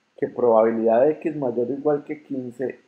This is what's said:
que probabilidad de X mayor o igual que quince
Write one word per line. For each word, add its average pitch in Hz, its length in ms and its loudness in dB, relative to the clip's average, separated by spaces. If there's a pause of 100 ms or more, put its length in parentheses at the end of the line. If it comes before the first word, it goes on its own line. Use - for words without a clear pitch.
(160)
que - 120 -4
probabilidad 113 720 4
de 156 100 4
X 156 220 -6
mayor 120 340 -4
o 135 40 -4
igual 143 320 -2
que 151 180 -12
quince 127 640 -8